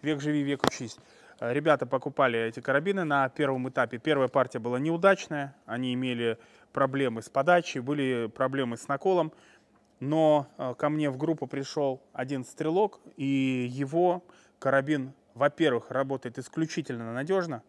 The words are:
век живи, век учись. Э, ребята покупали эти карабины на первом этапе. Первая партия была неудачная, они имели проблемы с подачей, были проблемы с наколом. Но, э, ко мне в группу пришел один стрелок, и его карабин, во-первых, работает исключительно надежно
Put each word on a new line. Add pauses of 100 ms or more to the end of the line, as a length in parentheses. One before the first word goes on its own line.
век
живи,
век
учись. (420)
Э,
ребята
покупали
эти
карабины
на
первом
этапе.
Первая
партия
была
неудачная, (100)
они
имели (340)
проблемы
с
подачей,
были
проблемы
с
наколом. (680)
Но, (100)
э,
ко
мне
в
группу
пришел (120)
один
стрелок, (180)
и
его (360)
карабин, (220)
во-первых,
работает
исключительно
надежно